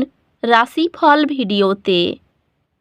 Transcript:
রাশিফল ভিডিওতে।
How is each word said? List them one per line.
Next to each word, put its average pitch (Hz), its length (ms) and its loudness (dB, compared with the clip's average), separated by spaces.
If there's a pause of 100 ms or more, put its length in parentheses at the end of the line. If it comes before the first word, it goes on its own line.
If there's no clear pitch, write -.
(440)
রাশিফল 294 800 0
ভিডিওতে। 196 760 -2 (800)